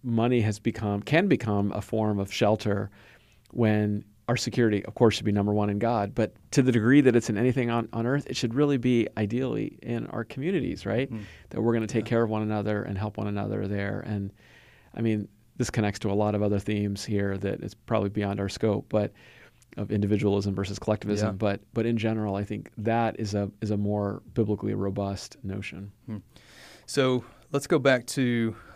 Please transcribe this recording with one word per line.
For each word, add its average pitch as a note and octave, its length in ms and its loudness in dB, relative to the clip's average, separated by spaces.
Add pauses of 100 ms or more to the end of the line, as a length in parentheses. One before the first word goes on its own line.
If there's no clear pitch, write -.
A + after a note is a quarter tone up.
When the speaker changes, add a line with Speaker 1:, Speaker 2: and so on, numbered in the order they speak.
Speaker 1:
money A#2+ 360 2
has G#2 180 0
become, G#2 420 -2
can E3+ 280 2
become G#2 420 2
a - 100 -4
form G#2+ 380 0
of G2 100 -2
shelter G#2 600 2 (640)
when G#2+ 520 2 (240)
our A#2+ 100 2
security, A2 480 2
of G#2+ 100 -12
course, A2+ 200 6
should - 100 -4
be G#2+ 60 2
number G#2 220 2
one G#2 160 2
in G2+ 100 0
God. A2 360 0
But A2 180 0 (180)
to C#3 100 4
the B2+ 120 4
degree A#2 280 6
that B2+ 140 6
it's A#2+ 140 4
in G#2 80 0
anything B2 320 2
on, A#2 240 -2
on A2+ 120 -2
earth, C#3 240 -2
it C3+ 60 -6
should A#2 180 -2
really C#3+ 240 2
be A#2+ 300 2 (100)
ideally A2 640 -2
in A#2 260 -6
our - 180 -6
communities, C3 600 -4
right? A2 240 0
Speaker 2:
Hmm. A2 100 -8 (320)
Speaker 1:
That - 100 -4
we're A#2 120 2
gonna A2+ 140 0
take A2+ 180 -2
Speaker 2:
Yeah. - 40 -12
Speaker 1:
care A#2 140 4
of A2 60 0
one A2 120 -2
another G#2+ 420 -2
and G2 140 -6
help G#2 200 -6
one G#2+ 100 -4
another G#2 400 -4
there. G2+ 380 -4
And G2+ 260 -4 (640)
I - 80 -10
mean, G#2+ 260 0 (300)
this A#2 120 -2
connects G#2 300 0
to G#2 120 -2
a - 20 0
lot G#2 220 2
of G2+ 60 0
other G#2 180 2
themes G#2 460 -2
here G2+ 320 0
that G2 240 -4
is G2+ 120 -10
probably G#2 360 -2
beyond G2+ 320 -2
our G2 80 -2
scope, G#2 400 -2
but G#2 240 0 (640)
of G#2 140 -6
individualism G2+ 640 2
versus F#2+ 260 -4
collectivism. G#2 500 0
Speaker 2:
Yeah. - 40 -4
Speaker 1:
But, G2+ 280 -2 (120)
but A2+ 120 0
in A#2 120 0
general, G#2+ 380 -2
I G2+ 80 -2
think G#2 340 -8
that A2+ 420 0
is G#2 160 -4
a, G2+ 140 0 (120)
is G#2 100 -2
a G#2 60 0
more G2+ 440 -2 (120)
biblically G#2 400 0
robust G2 680 -4
notion. G2 480 -10 (140)
Speaker 2:
Hmm. G#2+ 120 -10 (680)
So C3 380 0 (280)
let's C#3 160 -2
go D#3+ 120 4
back B2+ 280 4
to, A#2 480 0 (200)